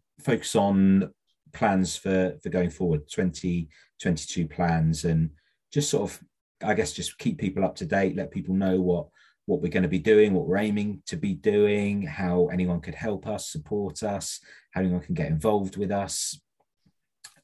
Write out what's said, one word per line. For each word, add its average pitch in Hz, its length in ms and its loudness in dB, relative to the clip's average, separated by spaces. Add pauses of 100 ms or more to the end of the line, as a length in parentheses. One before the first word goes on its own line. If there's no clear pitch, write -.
(200)
focus - 360 -2
on 98 580 4 (400)
plans 95 420 0
for, 92 480 0
for - 60 -6
going 87 220 0
forward, 80 380 -2
twenty 87 600 -2 (320)
twenty-two 85 460 -2
plans, 80 580 0
and 80 240 2 (440)
just 143 160 0
sort 143 200 0
of, - 120 -16 (420)
I 107 100 0
guess, 107 200 -2
just - 240 -10
keep 101 200 -2
people 95 280 -2
up - 100 -4
to 95 100 -8
date, 95 300 0
let - 160 -6
people 92 240 -4
know 95 240 2
what, 87 280 0 (380)
what 87 160 -2
we're 87 100 -2
gonna 90 180 0
be 87 100 0
doing, 107 340 6
what 80 140 0
we're 90 100 2
aiming 104 500 -2
to - 100 -6
be 104 160 -2
doing, 104 680 2
how 90 440 0
anyone 90 320 0
could 80 160 -10
help 104 320 -6
us, 104 240 -8
support 95 520 -6
us, 101 360 -6 (320)
how - 80 -4
anyone 90 220 2
can - 140 -4
get 78 120 -2
involved 95 480 0
with 98 160 -4
us. 101 480 -6 (1040)